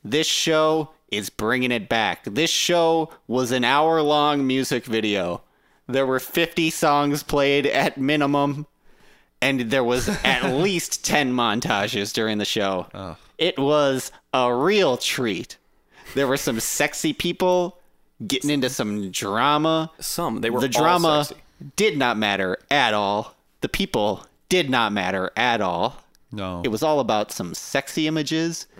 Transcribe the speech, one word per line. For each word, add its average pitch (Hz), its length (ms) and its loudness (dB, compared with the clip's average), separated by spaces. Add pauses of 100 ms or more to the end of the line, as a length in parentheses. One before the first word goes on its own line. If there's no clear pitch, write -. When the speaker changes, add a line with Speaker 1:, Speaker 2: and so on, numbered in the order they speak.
Speaker 1:
This 143 220 0
show 156 640 0 (200)
is 104 200 -4
bringing 123 420 -2
it 107 160 -4
back. 107 360 0
This 135 260 -2
show 165 600 2 (160)
was 120 260 0
an 127 120 0
hour-long 147 840 2
music 131 380 -2
video. 101 580 -2 (460)
There 135 180 0
were 131 140 0
fifty 165 500 0
songs 147 520 2
played 143 440 2
at 143 300 0
minimum, 143 680 0 (720)
and 127 300 0
there 131 140 2
was 123 240 0
Speaker 2:
<laughs> 196 160 -4
Speaker 1:
at 127 300 0
least 175 500 -2
ten 139 280 0
montages 110 800 0
during 110 260 0
the 104 60 -2
show. 98 500 -2
Speaker 2:
Oh. 92 220 -12 (220)
Speaker 1:
It 170 200 -2
was 139 520 2 (240)
a 123 200 2
real 160 420 2
treat. - 600 -4 (580)
There 139 120 2
were 131 100 2
some 123 240 -2
sexy - 520 -2
people 180 680 0 (480)
getting 143 240 -2
into 131 200 0
some 104 400 -4
drama. 147 800 0 (100)
Speaker 3:
Some. 131 400 -4
They 110 100 -2
were 123 100 0
Speaker 1:
The 135 60 0 (120)
Speaker 3:
all 127 40 2
Speaker 1:
drama 160 440 4
Speaker 3:
sexy. - 160 -14 (340)
Speaker 1:
did 196 220 0
not 120 180 2
matter 98 400 0 (140)
at 127 240 4
all. 104 420 0 (240)
The 127 80 -6
people 104 560 -2 (240)
did 165 220 2
not 117 220 2
matter 95 440 -2
at 117 240 2
all. 92 420 -2 (300)
Speaker 2:
No. 92 320 -8
Speaker 1:
It 131 40 0
was 110 140 -2
all 156 180 2
about 110 300 0
some - 220 -8
sexy - 540 -4
images 160 600 -2 (140)